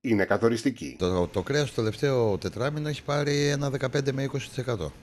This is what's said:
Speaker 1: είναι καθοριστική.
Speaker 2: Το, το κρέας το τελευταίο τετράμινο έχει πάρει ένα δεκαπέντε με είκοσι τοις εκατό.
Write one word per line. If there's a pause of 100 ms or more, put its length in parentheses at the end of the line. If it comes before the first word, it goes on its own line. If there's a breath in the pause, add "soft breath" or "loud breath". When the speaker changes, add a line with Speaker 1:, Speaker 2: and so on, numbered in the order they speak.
Speaker 1:
είναι
καθοριστική.
Speaker 2:
Το,
το
κρέας
το
τελευταίο
τετράμινο
έχει
πάρει
ένα
δεκαπέντε
με
είκοσι
τοις
εκατό. (100)